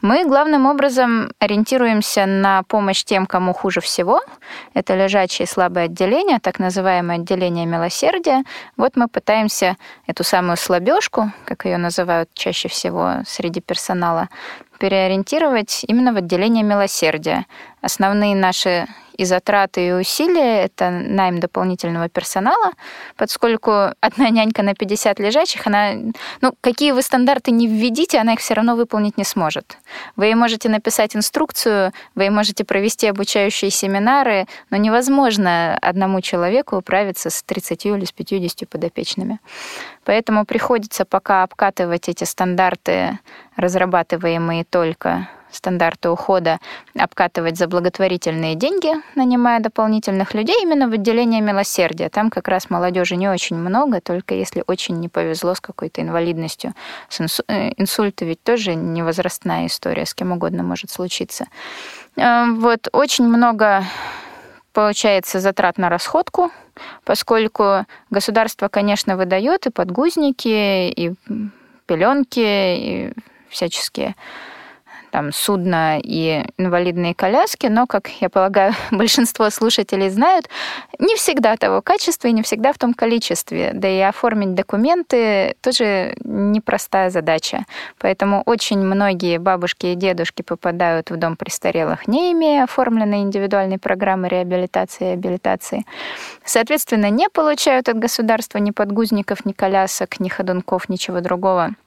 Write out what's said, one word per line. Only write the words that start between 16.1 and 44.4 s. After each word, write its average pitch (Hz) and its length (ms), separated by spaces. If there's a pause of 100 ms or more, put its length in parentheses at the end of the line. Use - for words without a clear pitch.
в 214 40
отделение 196 460
милосердия. 175 840 (360)
Основные 202 540
наши 185 520 (300)
и 190 80
затраты, 185 640
и 180 40
усилия — 233 720
это 185 240
найм 180 500
дополнительного 175 680
персонала, 302 640 (440)
поскольку 226 560 (300)
одна 226 280
нянька 220 340
на 196 100
пятьдесят 208 460
лежачих, 233 480
она, 208 260 (480)
ну, 254 200
какие 277 300
вы 254 100
стандарты 262 500
не 233 160
введите, 233 520
она 226 140
их 226 60
всё - 160
равно 233 200
выполнить 214 420
не 202 60
сможет. 160 540 (380)
Вы 196 100
ей 220 100
можете 226 340
написать 214 460
инструкцию, 214 760 (240)
вы 196 80
ей 196 60
можете 208 340
провести 202 440
обучающие 202 640
семинары, 208 760 (220)
но 196 80
невозможно 214 1040
одному 190 400
человеку 190 560
управиться 190 520
с - 140
тридцатью - 520
или 196 100
с - 60
пятьюдесятью - 560
подопечными. 170 720 (640)
Поэтому 214 420
приходится - 600
пока 196 380
обкатывать 180 640
эти 175 160
стандарты, 180 920 (360)
разрабатываемые 170 1120